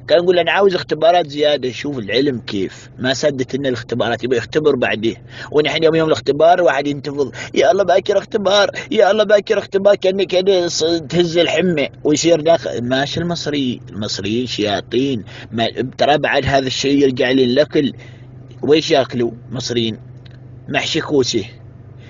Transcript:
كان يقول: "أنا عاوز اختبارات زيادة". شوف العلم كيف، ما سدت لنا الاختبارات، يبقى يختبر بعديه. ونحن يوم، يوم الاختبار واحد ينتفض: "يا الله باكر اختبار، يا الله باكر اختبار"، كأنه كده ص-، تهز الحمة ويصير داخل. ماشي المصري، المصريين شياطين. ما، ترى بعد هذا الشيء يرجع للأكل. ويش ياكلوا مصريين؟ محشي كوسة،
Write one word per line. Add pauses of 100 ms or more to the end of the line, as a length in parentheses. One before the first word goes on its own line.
كان
يقول:
"أنا
عاوز
اختبارات
زيادة".
شوف
العلم
كيف، (100)
ما
سدت
لنا
الاختبارات،
يبقى
يختبر
بعديه. (360)
ونحن
يوم،
يوم
الاختبار
واحد
ينتفض: (220)
"يا
الله
باكر
اختبار، (220)
يا
الله
باكر
اختبار"،
كأنه
كده
ص-، (100)
تهز
الحمة (140)
ويصير
داخل.
ماشي
المصري،
المصريين
شياطين. (280)
ما، (300)
ترى
بعد
هذا
الشيء
يرجع
للأكل. (680)
ويش
ياكلوا (200)
مصريين؟ (720)
محشي
كوسة، (640)